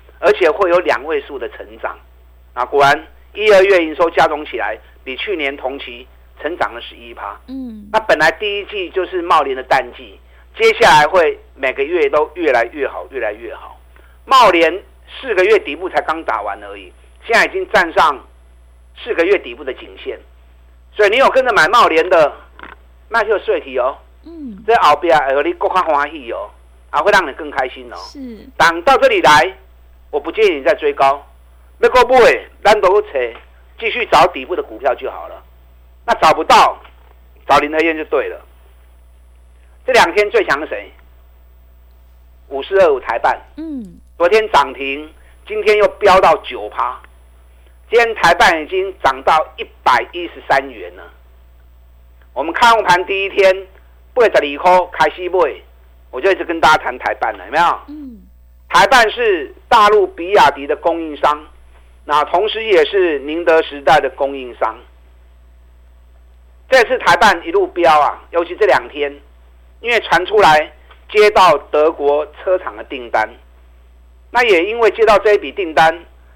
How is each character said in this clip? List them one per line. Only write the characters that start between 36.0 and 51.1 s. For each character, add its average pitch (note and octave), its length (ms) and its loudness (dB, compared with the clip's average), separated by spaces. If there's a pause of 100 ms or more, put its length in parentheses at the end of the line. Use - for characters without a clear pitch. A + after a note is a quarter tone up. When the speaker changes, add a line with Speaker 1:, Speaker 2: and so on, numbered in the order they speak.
Speaker 1:
那 A#3 100 -2
找 D#3+ 180 2
不 D3+ 100 -2
到， E3+ 340 4 (680)
找 C#3 120 2
林 D3 120 -2
和 D#3 80 -2
燕 E3 160 0
就 D#3 100 -8
对 B2+ 220 -2
了。 E2+ 140 -12 (1400)
这 B4+ 80 -2
两 F3+ 200 4
天 G#3 180 0
最 G#3+ 140 2
强 D3+ 220 -4
谁？ G2+ 240 -12 (1600)
五 C#3 140 -8
四 G3 180 -4
二 E3 100 4
五 C3 80 -2
台 A#2 200 -8
半。 B2 200 -2 (160)
Speaker 2:
嗯。 C4 440 -14 (180)
Speaker 1:
昨 E3+ 100 0
天 G#3+ 220 0
涨 C3+ 240 0
停， C#3 340 -10 (380)
今 G#3+ 160 -8
天 G#3+ 160 2
又 G#3 100 4 (120)
飙 F#3+ 200 4
到 F3+ 180 4
九 G#2+ 320 -12
趴。 B2 300 -8 (880)
今 A3+ 100 2
天 A#3 160 0
台 E3+ 180 2
半 F3 300 2
已 - 20 -12
经 F#3+ 260 -4 (120)
涨 C3+ 180 -2
到 D#3+ 240 2 (120)
一 A3+ 60 -14 (200)
百 B2 280 2
一 F3 180 -10
十 C3 200 -20
三 C#3 100 2 (120)
元 F2+ 240 -18
了。 F2+ 80 -20 (1300)